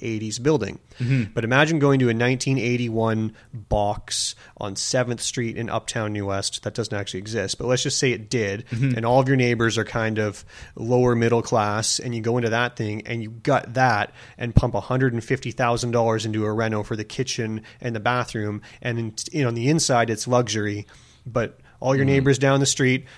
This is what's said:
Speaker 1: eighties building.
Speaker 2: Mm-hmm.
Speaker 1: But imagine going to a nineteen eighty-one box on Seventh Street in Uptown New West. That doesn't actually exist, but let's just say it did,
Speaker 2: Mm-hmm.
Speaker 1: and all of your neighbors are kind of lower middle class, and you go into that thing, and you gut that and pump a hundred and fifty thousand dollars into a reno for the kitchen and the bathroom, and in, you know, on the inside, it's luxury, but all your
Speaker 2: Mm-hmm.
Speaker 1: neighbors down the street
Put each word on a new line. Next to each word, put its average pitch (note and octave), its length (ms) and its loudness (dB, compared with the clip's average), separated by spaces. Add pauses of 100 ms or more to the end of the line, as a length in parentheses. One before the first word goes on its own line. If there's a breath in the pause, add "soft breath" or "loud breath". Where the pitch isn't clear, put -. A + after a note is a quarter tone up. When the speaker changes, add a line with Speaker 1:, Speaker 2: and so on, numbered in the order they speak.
Speaker 1:
eighties A2 360 -4
building. A#2+ 400 0 (220 loud breath)
Speaker 2:
Mm-hmm. A#2+ 320 0
Speaker 1:
But A2+ 120 -2
imagine D3 340 4
going C#3 220 4
to B2 100 4
a A2+ 40 2
nineteen B2+ 440 2
eighty-one A2+ 760 0 (220 loud breath)
box G#2 800 -4 (240 loud breath)
on G2 180 -8
Seventh A#2+ 460 -2
Street A#2 340 -4
in A#2 140 -6
Uptown A2 420 -4
New G#2 140 -4
West. G2 360 -4
That G#2 120 -6
doesn't A2 200 -6
actually G2 260 -6
exist, G#2 360 -4
but A#2 100 -6
let's B2 160 2
just C3+ 160 -2
say C3 140 2
it A2 160 -6
did, G#2+ 420 -2
Speaker 2:
Mm-hmm. B2 260 0
Speaker 1:
and A2+ 100 -2
all B2 140 6
of C3 80 2
your C#3 100 4
neighbors A#2 400 2
are G#2+ 60 0
kind A2 340 -2
of G#2 260 -4 (300 loud breath)
lower B2 420 2
middle A#2 260 4
class, G#2+ 560 0
and A#2+ 160 -6
you A2+ 60 -4
go A2+ 160 0
into A#2 140 0
that A#2+ 260 0
thing, A2 300 -4
and A#2 160 -6
you A2 80 -10
gut A#2+ 440 0
that A#2 380 2 (240 loud breath)
and A#2 180 -2
pump A#2+ 200 4
a G2+ 60 0
hundred B2+ 340 0
and A#2 100 -4
fifty B2 280 -4
thousand A#2+ 400 0
dollars A2+ 340 2
into G#2+ 180 -2
a G#2+ 80 0
reno A2 300 0
for A2 140 -6
the G#2 80 -6
kitchen A2 580 -6 (180 loud breath)
and A#2+ 160 -6
the G#2+ 40 -6
bathroom, A2 600 -2 (220 loud breath)
and A#2 160 -4
in, A2+ 160 -6 (180)
you D#3 80 -2
know, B2+ 80 2
on A#2 60 -2
the A#2 160 0
inside, B2 400 2
it's A2 180 -4
luxury, A2 360 2 (600 loud breath)
but A#2 320 -4 (220 soft breath)
all C3+ 140 2
your C3+ 100 2
Speaker 2:
Mm-hmm. C#3 100 4
Speaker 1:
neighbors C3+ 240 4
down C#3 220 4
the C#3 60 2
street C3 380 2 (140 loud breath)